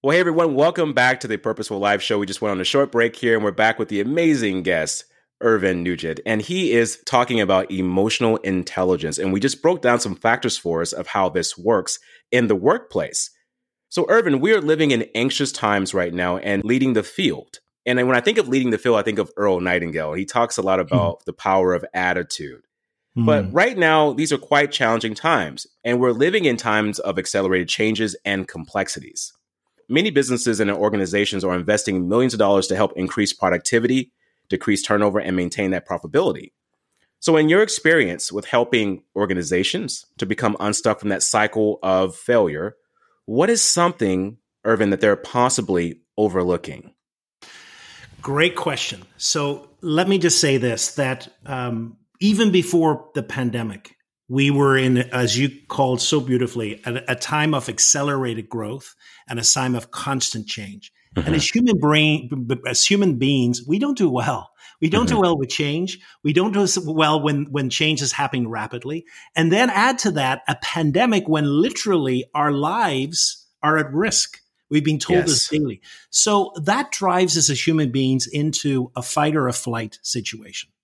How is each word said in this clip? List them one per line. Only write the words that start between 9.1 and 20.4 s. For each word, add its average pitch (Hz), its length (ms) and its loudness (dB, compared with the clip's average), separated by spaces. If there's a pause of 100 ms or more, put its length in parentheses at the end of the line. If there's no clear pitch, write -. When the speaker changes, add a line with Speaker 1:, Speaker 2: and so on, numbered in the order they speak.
Speaker 1:
And 92 160 -2
we 98 80 0
just 135 220 -2
broke 170 180 0
down 120 200 2
some 98 140 -6
factors 117 440 0
for 85 240 -2
us 85 100 -4
of - 140 -8
how 95 240 0
this 82 260 -4
works 95 420 0 (320)
in 120 180 2
the 107 60 4
workplace. 104 760 -2 (580)
So, - 220 -2
Irvin, 180 300 4
we 196 120 4
are 208 80 4
living 151 300 2
in 113 240 2
anxious 131 360 0
times 101 440 0
right 87 180 0
now 90 240 0
and 101 280 -2
leading 127 280 2
the 110 100 2
field. - 580 -4 (260)
And 123 100 2 (100)
when 127 80 2
I 120 60 4
think 214 160 0
of 190 100 2
leading 123 260 2
the 107 40 0
field, 117 220 2
I 101 40 0
think 104 160 -2
of 95 200 -4
Earl 98 240 2
Nightingale. 85 500 -2
He 95 140 -6
talks 120 320 -2